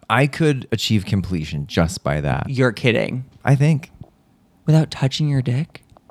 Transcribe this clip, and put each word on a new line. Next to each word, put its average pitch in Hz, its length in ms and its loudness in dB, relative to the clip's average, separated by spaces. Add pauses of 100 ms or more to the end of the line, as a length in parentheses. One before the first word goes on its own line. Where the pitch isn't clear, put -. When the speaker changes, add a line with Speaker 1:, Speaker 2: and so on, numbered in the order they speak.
Speaker 1:
I 127 180 4
could 143 460 0
achieve 107 320 0
completion 80 640 -4
just - 360 -2
by 73 200 -2
that. 69 260 -2
Speaker 2:
You're 127 240 2
kidding. 120 520 -2 (200)
Speaker 1:
I 143 120 4
think. 147 340 0 (760)
Speaker 2:
Without 156 260 4
touching 147 380 -2
your 139 140 2
dick? 123 400 -4 (280)